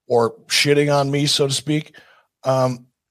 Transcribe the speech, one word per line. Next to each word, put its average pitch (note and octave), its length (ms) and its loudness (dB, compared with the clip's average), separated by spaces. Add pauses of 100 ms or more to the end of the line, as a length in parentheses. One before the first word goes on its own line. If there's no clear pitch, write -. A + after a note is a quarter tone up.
or A#2 300 0 (120)
shitting C#3+ 460 2
on C#3 160 0
me, C#3+ 160 -2
so C#3 220 0
to C3+ 60 -4
speak. D3+ 420 -6 (480)
Um, B2+ 440 -2 (240)